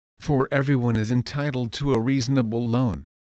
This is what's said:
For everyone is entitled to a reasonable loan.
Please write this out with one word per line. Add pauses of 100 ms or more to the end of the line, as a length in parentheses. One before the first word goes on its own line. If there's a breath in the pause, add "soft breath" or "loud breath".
(180)
For
everyone
is
entitled
to
a
reasonable
loan. (160)